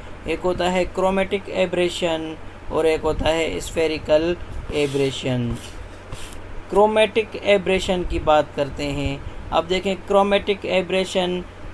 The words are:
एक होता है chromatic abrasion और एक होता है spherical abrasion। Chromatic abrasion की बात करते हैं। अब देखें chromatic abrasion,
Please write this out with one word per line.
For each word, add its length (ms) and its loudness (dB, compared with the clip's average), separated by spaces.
एक 100 -2
होता 300 0
है 160 2
chromatic 640 0
abrasion 880 0
और 140 2
एक 160 4
होता 280 0
है 300 0
spherical 760 2
abrasion। 840 0
Chromatic 600 4
abrasion 600 2
की 160 -2
बात 360 4
करते 280 -2
हैं। 400 -4
अब 160 2
देखें 280 0
chromatic 680 2
abrasion, 800 0